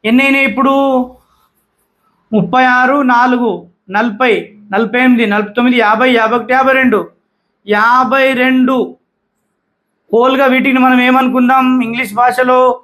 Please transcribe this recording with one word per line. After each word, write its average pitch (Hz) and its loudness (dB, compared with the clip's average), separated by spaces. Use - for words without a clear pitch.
ఎన్ని 247 2
అయినాయి 269 0
ఇప్పుడు? 262 -2
ముప్పై 220 0
ఆరు, 254 0
నాలుగు, 240 0
నలభై, 214 -2
నలభై 220 -2
ఎనిమిది, 247 2
నలభై 208 -4
తొమ్మిది, 247 0
యాభై, 226 2
యాభై 226 0
ఒకటి, 226 -4
యాభై 262 2
రెండు, 240 0
యాభై 247 0
రెండు. 254 0
హోల్గా 262 2
వీటిని 262 0
మనం 254 2
ఏమనుకుందాం 254 0
ఇంగ్లీష్ 233 -8
భాషలో? 254 0